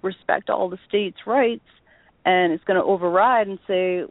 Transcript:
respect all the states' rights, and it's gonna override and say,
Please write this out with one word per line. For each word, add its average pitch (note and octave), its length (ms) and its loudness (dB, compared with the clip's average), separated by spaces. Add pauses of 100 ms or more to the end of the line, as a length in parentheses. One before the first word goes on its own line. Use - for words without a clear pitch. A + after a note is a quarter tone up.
respect - 460 -4
all - 220 -2
the F#3 80 -12 (100)
states' G3+ 380 -4
rights, A#3 400 0 (580)
and F3+ 280 4
it's D#3+ 120 -6
gonna F#3+ 180 2
override G3 680 2
and G3 180 -10
say, F#3 440 -2